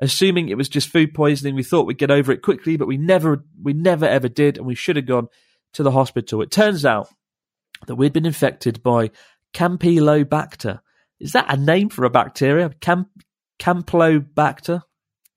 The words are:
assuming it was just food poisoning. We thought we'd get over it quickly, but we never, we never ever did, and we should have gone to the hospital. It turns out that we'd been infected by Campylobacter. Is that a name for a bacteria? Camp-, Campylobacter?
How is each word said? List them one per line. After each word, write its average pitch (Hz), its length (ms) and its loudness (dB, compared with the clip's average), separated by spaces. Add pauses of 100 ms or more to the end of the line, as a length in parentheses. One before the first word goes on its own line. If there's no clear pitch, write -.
assuming 175 480 0
it 101 100 -4
was 135 100 -4
just 143 200 -4
food 156 260 2
poisoning. 143 400 0
We 135 80 -2
thought 156 240 0
we'd 127 120 -6
get 139 120 0
over 139 220 4
it 123 100 -2
quickly, 165 340 -2
but 139 120 -4
we 135 100 -4
never, 156 460 0 (180)
we 143 100 -2
never 160 340 0
ever 127 220 0
did, 147 300 0
and 127 80 -10
we 123 80 -6
should 160 220 -4
have 135 100 -4
gone 120 220 -2 (460)
to 156 80 -4
the 139 100 2
hospital. 123 500 -2
It - 80 -6
turns 202 340 2
out 110 240 0 (800)
that 123 100 -8
we'd 143 160 2
been 160 140 0
infected 127 560 -2
by 117 280 0 (440)
Campylobacter. 151 1300 0 (400)
Is 147 120 -10
that - 200 0
a 139 40 0
name 165 320 2
for 127 160 -4
a 123 60 2
bacteria? 139 600 0 (100)
Camp-, 180 280 -2 (500)
Campylobacter? 165 1200 0 (540)